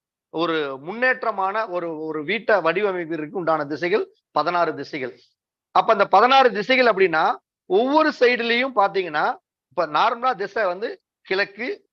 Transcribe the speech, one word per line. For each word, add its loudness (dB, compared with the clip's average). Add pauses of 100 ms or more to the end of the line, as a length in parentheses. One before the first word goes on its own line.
(420)
ஒரு 0 (300)
முன்னேற்றமான -2 (200)
ஒரு, -6 (200)
ஒரு -6 (100)
வீட்டை 0 (120)
வடிவமைப்பிற்கு -2
உண்டான 0
திசைகள் -2 (320)
பதினாறு 0
திசைகள். -10 (680)
அப்ப 2
அந்த 2 (100)
பதினாறு 6 (100)
திசைகள் 2
அப்படின்னா 2 (440)
ஒவ்வொரு 2 (100)
சைடுலயும் 0
பாத்தீங்கன்னா, 0 (460)
இப்ப -2 (120)
நார்மலா 0 (120)
திசை -4
வந்து -6 (400)
கிழக்கு, -4 (240)